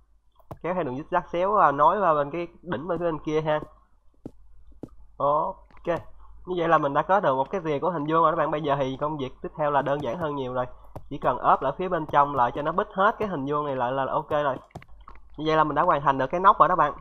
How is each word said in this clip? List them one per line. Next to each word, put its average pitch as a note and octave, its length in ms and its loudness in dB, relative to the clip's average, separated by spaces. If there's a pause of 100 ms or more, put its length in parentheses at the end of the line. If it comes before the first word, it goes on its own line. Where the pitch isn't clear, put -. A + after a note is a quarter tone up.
(600)
Kéo E3+ 120 -2
theo F3+ 100 -2
đường B2+ 120 -6
zigzag F3 260 -2 (100)
xéo, F#3+ 240 0
à, E3+ 160 6
nối D#3 280 4
qua F3 140 4
bên C#3+ 180 0
cái E3+ 160 -6 (140)
đỉnh F3 260 -8
bên E3+ 120 -4
phía F3 60 -4
bên D#3+ 140 -2
kia D#3 220 -2
ha. D3+ 180 0 (1600)
Ok, D3+ 720 -2 (580)
như F3+ 120 -6
vậy E3 100 0
là E3 100 4
mình C#3+ 160 0
đã D3 80 2
có F#3 180 2
được D3+ 160 2
một C3+ 140 0
cái G3 160 -4
rìa D3 140 0
của D#3+ 100 0
hình D#3+ 180 -4
vuông E3 160 4
rồi D#3 80 6
các E3+ 40 0
bạn. D#3 160 0
Bây D3+ 100 -2
giờ C#3+ 180 0
thì C3+ 220 -4
công D3+ 160 -4
việc B2+ 240 -6
tiếp F3+ 160 -10
theo D3 140 0
là C#3 100 2
đơn C#3+ 220 -2
giản G3+ 140 -4
hơn D3+ 180 -4
nhiều B2+ 180 -6
rồi. B2+ 120 -2 (440)
Chỉ C#3+ 80 -10
cần C3+ 200 0
ốp F3 240 2
lại C3+ 160 -2
phía F#3 120 -4
bên D#3+ 160 -2
trong C#3+ 300 2
lại B2 200 2
cho D3+ 60 -6
nó D#3 100 -2
bít F#3+ 220 -2
hết G3+ 260 2
cái G#3+ 80 -4
hình D3+ 200 -4
vuông D3 180 -2
này C#3 100 -4
lại B2 160 -2
là C3+ 200 -2
ok D3 180 -4
rồi. D3 280 0 (800)
Như D3 100 -8
vậy D#3 100 4
là D#3 60 6
mình D3+ 120 -2
đã D3 60 2
hoàn E3 200 2
thành C#3 160 2
được C3 100 0
cái F3 120 -2
nóc G3+ 200 6
rồi D3+ 80 6
đó F3+ 80 2
bạn. D#3+ 260 2